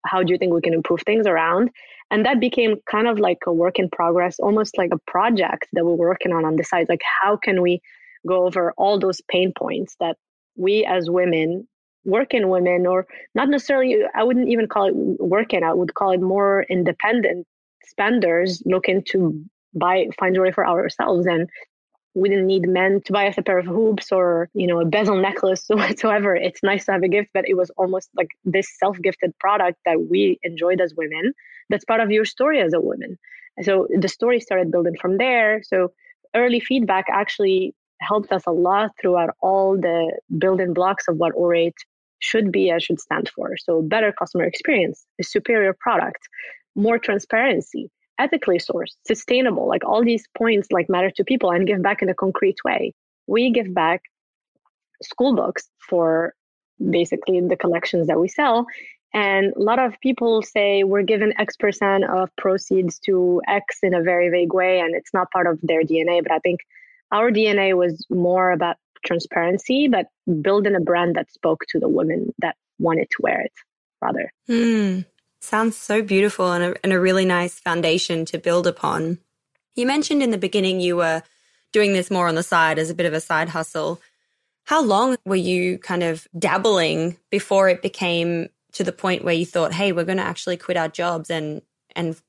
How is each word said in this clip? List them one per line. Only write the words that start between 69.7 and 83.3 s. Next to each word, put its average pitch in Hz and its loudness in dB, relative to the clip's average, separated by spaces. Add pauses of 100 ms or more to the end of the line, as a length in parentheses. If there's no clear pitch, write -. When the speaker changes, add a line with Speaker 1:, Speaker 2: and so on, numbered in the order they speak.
Speaker 1:
but 202 2 (360)
building 196 2
a 180 2
brand 175 0
that 170 -4
spoke - -2
to 160 -2
the - -2
women 165 0
that - -4 (240)
wanted 165 0
to - -6
wear - 0
it, - -6 (500)
rather. - -4 (160)
Speaker 2:
Hmm. 220 0 (400)
Sounds 220 -2
so 214 -2
beautiful 196 0
and 175 0
a, 180 -2
and 196 2
a 185 2
really 185 2
nice 175 0
foundation 170 -2
to 165 -8
build 170 0
upon. 170 -2 (580)
You 240 -2
mentioned 294 0
in 247 2
the 214 0
beginning 190 -2
you 175 0
were 165 0 (500)
doing 208 2
this 185 -2
more 180 2
on 165 0
the 170 -2
side 160 2
as 160 -4
a 165 -8
bit 170 -2
of 151 -2
a 156 -2
side 165 -2